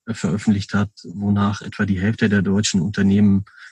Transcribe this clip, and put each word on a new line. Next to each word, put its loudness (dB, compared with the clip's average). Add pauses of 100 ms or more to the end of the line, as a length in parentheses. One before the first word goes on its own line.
veröffentlicht -2
hat, 0 (140)
wonach 0
etwa -6
die 0
Hälfte 0
der 2
deutschen 0
Unternehmen 2 (280)